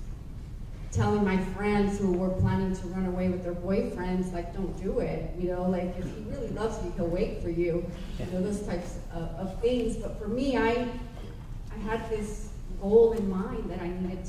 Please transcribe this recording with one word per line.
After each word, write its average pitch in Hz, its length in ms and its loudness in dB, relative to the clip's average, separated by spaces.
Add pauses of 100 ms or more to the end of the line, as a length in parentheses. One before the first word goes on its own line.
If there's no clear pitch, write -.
(920)
telling 208 320 4
my 190 140 4
friends 202 600 2
who 196 140 4
were 185 200 2 (100)
planning 190 340 4
to 180 120 -4
run 185 180 -2
away 180 240 0
with 180 140 -2
their 175 100 -2
boyfriends, 185 800 0
like, 175 200 -4
"Don't 170 300 -4
do 233 160 0
it, - 400 -2
you 175 100 0
know, 180 200 -2
like, 180 280 0
if 185 60 -4
he - 260 -6
really 220 200 -4
loves 214 340 -2
you, 175 140 -4
he'll 170 100 2
wait 185 340 0
for 170 80 -2
you," 170 400 0 (300)
you 127 60 -4
know, 185 160 -2
those 202 260 0
types 180 300 -4 (160)
of, 170 100 -4 (120)
of 185 260 -4
things. 233 340 2
But - 240 -4
for 208 80 -6
me, 254 300 2
I, 233 280 4 (880)
I - 120 -8
had 220 240 -2
this 208 400 -4 (320)
goal 220 320 10
in 202 160 2
mind 196 400 -2
that 180 120 -4
I 175 60 -2
needed 180 420 -4